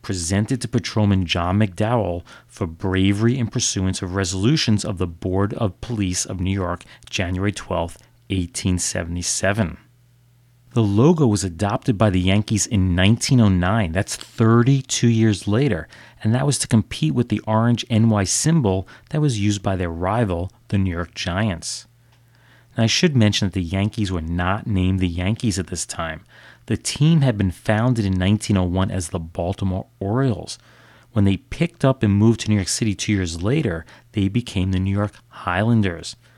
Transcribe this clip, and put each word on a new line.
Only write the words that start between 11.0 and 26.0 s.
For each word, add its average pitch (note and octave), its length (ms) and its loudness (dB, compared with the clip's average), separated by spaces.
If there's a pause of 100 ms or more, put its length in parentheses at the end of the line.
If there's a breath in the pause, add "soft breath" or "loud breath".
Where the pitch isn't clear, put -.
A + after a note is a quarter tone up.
was G2+ 180 2
adopted G2+ 520 -2
by G#2+ 120 2
the F#2 100 2
Yankees G2 460 0
in F#2 300 0
nineteen A2+ 440 4
oh A2 80 6
nine. F#2 460 2
That's - 240 -4
thirty-two A#2+ 880 2
years A2 400 2
later, G#2 400 0 (340 loud breath)
and A2 140 2
that C3+ 100 0
was C#3+ 140 0
to - 80 -6
compete C#3 460 0
with A#2+ 160 0
the G#2 180 0
orange A2+ 420 2
N A2+ 200 4
Y G2+ 160 2
symbol G#2+ 640 0 (220 loud breath)
that D3+ 100 -2
was C3 180 0
used G2+ 240 0
by F#2+ 140 0
their F2+ 120 -4
rival, F2+ 600 -2 (160)
the G#2 100 0
New F#2+ 140 0
York E2+ 240 -6
Giants. F2+ 720 -4 (920 soft breath)
Now, A#2 80 2
I - 20 4
should D3+ 300 2
mention G#2 320 2
that - 40 -6
the F#2 80 -2
Yankees F#2+ 520 -2
were E2+ 80 -4
not F2 440 -2
named F#2+ 360 0
the F#2 80 2
Yankees F#2 500 -2
at F2 80 -6
this - 180 -8
time. D#2+ 380 -10 (440 loud breath)